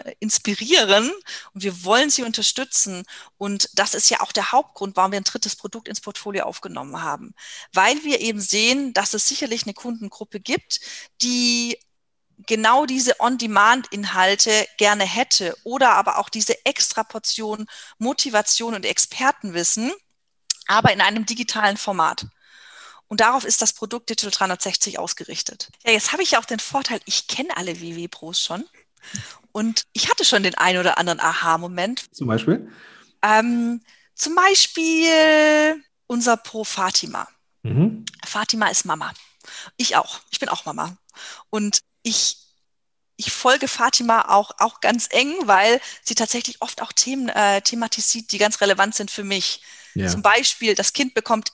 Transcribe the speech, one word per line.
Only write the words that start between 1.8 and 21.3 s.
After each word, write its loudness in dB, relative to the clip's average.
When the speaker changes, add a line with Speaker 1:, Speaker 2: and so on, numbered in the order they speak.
Speaker 1:
wollen 4
sie 0
unterstützen. -2
Und -2
das 0
ist 2
ja 0
auch -6
der -2
Hauptgrund, -2
warum 2
wir -4
ein -8
drittes -4
Produkt -16
ins -10
Portfolio -6
aufgenommen -10
haben. -8
Weil 4
wir 0
eben -4
sehen, 0
dass 0
es 0
sicherlich -4
eine -8
Kundengruppe -12
gibt, -6
die -2
genau 4
diese 0
On-Demand-Inhalte 2
gerne 4
hätte -2
oder 4
aber 2
auch -4
diese -2
extra -2
Portion -6
Motivation 0
und -6
Expertenwissen, -2
aber 4
in 2
einem 2
digitalen -2